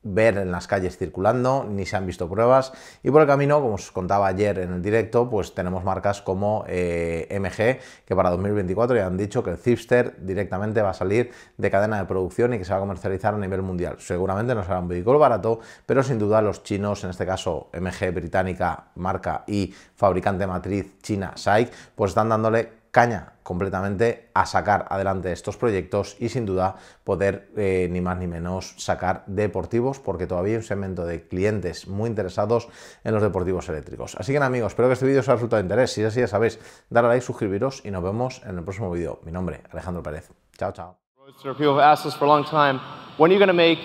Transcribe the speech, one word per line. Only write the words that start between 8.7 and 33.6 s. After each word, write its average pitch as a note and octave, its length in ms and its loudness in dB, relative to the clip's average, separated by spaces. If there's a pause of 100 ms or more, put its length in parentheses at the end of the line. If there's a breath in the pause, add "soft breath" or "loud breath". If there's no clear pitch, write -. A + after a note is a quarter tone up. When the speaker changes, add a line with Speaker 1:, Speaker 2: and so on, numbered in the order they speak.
Speaker 1:
ya G2 100 2
han F2+ 100 -2
dicho G#2 260 -2
que F2+ 80 -4
el E2+ 60 -4
Zipster A#2+ 600 0
directamente G2 640 -2
va F#2+ 80 2
a F#2 40 -6
salir G2+ 360 0 (260 loud breath)
de G2+ 140 0
cadena G#2+ 260 2
de G2 80 -2
producción F#2+ 480 0
y A#2 60 -2
que F2 80 -8
se G2 60 -2
va F#2 40 0
a - 40 0
comercializar G2 520 -2
a G#2+ 60 -4
nivel F#2+ 240 -4
mundial. F2 360 -4
Seguramente F#2+ 560 -2
no G#2 80 -2
será F#2 160 -2
un F2 100 -4
vehículo F2+ 300 2
barato, A2+ 420 2 (260 loud breath)
pero C3 160 2
sin B2 160 -2
duda G#2+ 240 2
los G2 220 -2
chinos, G2+ 380 -4
en F#2 80 -8
este F#2 140 -6
caso F2 480 -4
M F2+ 180 -6
G F#2 220 -4
británica, F2 840 -2
marca F2+ 500 -4
y G2+ 280 -2 (220 loud breath)
fabricante F#2+ 500 0
matriz F#2 540 -6
china, G2 340 -6
saik, A2 380 0 (220 loud breath)
pues G2+ 160 0
están A2 180 0
dándole A2 480 0 (140)
caña A#2+ 520 2
completamente G2 920 -2
a F#2+ 120 4
sacar G2 420 2
adelante F#2+ 420 -2
estos - 280 -8
proyectos G2+ 600 -2
y A#2 120 -4
sin A#2+ 160 -4
duda F#2+ 300 -2 (280 loud breath)
poder, G2 520 0
eh, F#2+ 340 2
ni F2+ 100 -2
más F2+ 160 -2
ni F2+ 100 -6
menos F2 520 -6
sacar F#2 480 -2
deportivos, G#2 760 -2
porque F2+ 260 -6
todavía F#2 260 -2
hay A#2 40 0
un A2 60 -4
segmento F#2+ 420 -6
de E2+ 240 -8
clientes F2+ 580 -2
muy G2+ 220 -4
interesados G#2+ 600 -2 (360 loud breath)
en A2 80 -2
los G#2+ 100 2
deportivos F#2 460 0